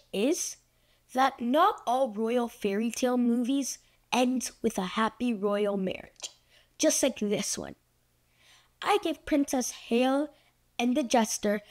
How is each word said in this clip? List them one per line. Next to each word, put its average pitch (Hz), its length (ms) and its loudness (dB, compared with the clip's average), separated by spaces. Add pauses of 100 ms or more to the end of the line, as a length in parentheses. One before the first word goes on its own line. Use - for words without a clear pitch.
(120)
is 240 440 -2 (560)
that 262 280 0
not 320 460 2
all 262 220 2
royal 226 400 -2
fairy 214 420 -2
tale 247 280 0
movies 240 600 0 (340)
end 254 380 0 (120)
with 226 160 0
a 185 80 -4
happy 220 480 -2
royal 202 420 0
marriage, - 540 -6 (480)
just - 240 2
like 269 160 0
this 208 400 -2
one. 71 160 -12 (1040)
I 403 220 2
give 320 240 -6
Princess 285 460 0
Hale 262 560 0 (500)
and 240 180 0
the 302 60 2
Jester 214 580 0 (100)